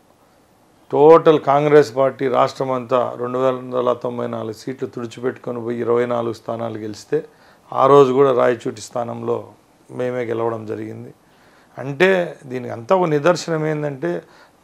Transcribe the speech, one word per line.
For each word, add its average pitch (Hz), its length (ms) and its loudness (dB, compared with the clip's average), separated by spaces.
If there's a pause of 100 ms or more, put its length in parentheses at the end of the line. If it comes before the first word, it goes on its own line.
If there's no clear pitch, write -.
(920)
టోటల్ 156 480 8
కాంగ్రెస్ 143 560 4
పార్టీ 135 320 0
రాష్ట్రం 131 420 0
అంతా 123 500 -2
రెండు 123 180 -4
వందల 127 540 -2
తొంభై 120 340 -6
నాలుగు 113 260 -8
సీట్లు 131 360 -10
తుడిచిపెట్టుకొని 120 720 -8
పోయి 117 180 -6
ఇరవై 120 260 0
నాలుగు 117 260 -4
స్థానాలు 113 460 -8
గెలిస్తే 107 460 -6 (480)
ఆ 123 140 2
రోజు 139 260 8
కూడా 135 200 4
రాయచోటి 120 480 0
స్థానంలో 117 680 -8 (420)
మేమే 127 340 -6
గెలవడం 113 420 -4
జరిగింది. 110 480 -12 (640)
అంటే 156 580 0 (100)
దీనికి 123 260 -10
అంతా 117 240 0
ఒక 180 120 2
నిదర్శనం 156 580 0
ఏంటంటే 151 560 -6 (420)